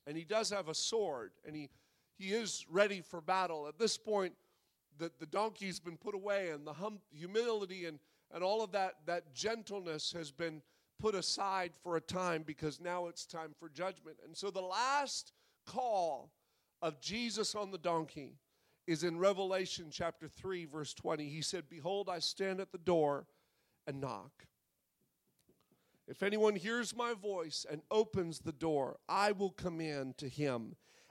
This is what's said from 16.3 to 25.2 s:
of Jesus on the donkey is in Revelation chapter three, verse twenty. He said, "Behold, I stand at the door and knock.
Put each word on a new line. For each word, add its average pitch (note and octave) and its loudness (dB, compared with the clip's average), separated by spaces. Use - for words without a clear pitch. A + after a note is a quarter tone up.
of D#3 -2
Jesus G#3+ 0
on G#3 -2
the F#3+ -8
donkey D#3 -2
is E3 4
in E3 2
Revelation F#3+ 2
chapter E3 -4
three, F#3 -6
verse D3+ -6
twenty. D#3 -2
He D3+ -6
said, E3 -2
"Behold, F#3 -2
I F3+ -2
stand F#3+ 0
at F#3+ -8
the F#3 -10
door D#3 6
and C#3 -4
knock. B2 -8